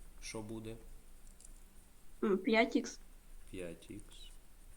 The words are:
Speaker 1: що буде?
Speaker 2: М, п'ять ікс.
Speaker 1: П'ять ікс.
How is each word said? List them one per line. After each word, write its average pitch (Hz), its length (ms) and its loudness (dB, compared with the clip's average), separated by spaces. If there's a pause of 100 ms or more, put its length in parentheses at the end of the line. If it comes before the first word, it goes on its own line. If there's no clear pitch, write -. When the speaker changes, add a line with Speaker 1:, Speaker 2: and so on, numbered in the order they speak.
(220)
Speaker 1:
що - 200 -2
буде? 110 360 -4 (1500)
Speaker 2:
М, 208 140 8
п'ять 233 380 8
ікс. - 240 4 (520)
Speaker 1:
П'ять 87 380 -6
ікс. - 420 -10 (460)